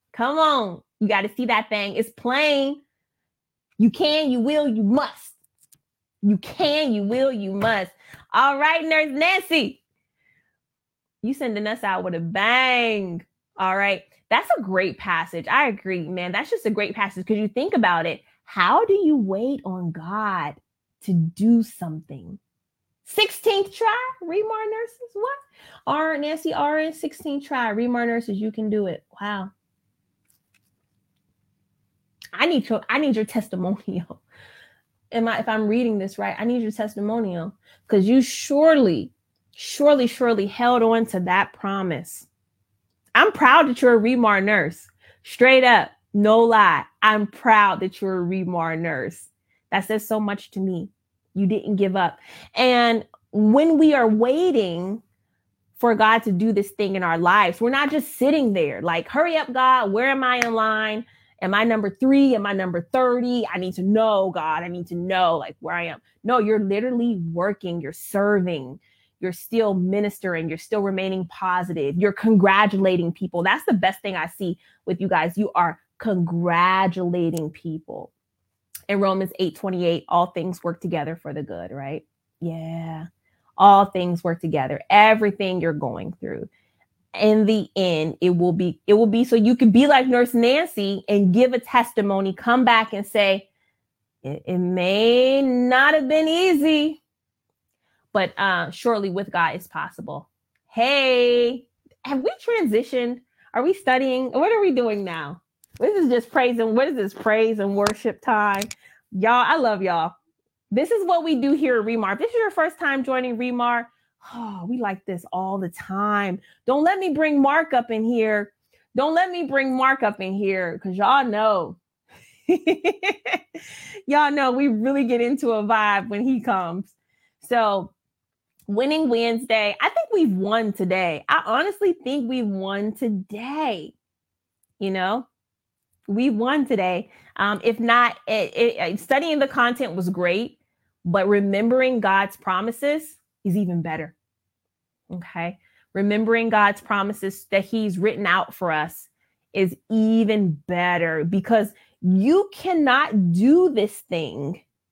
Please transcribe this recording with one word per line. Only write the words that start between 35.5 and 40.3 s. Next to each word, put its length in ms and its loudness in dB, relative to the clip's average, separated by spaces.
reading 320 0
this 220 -8
right, 180 -6
I 60 -6
need 180 -2
your 80 -4
testimonial 800 -6
'cause 160 4
you 180 6
surely, 920 2
surely, 560 2
surely 400 0